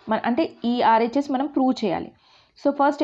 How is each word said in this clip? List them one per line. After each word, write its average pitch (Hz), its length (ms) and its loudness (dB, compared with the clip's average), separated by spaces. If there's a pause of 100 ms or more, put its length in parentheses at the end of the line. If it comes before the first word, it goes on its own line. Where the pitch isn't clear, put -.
మన, 214 100 0 (120)
అంటే 240 140 0 (260)
ఈ 247 40 0 (180)
ఆర్హెచ్ఎస్ 240 440 0
మనం 285 200 -4
ప్రూవ్ 262 160 2 (100)
చేయాలి. 175 280 -4 (520)
So 285 180 0
ఫస్ట్ 285 220 2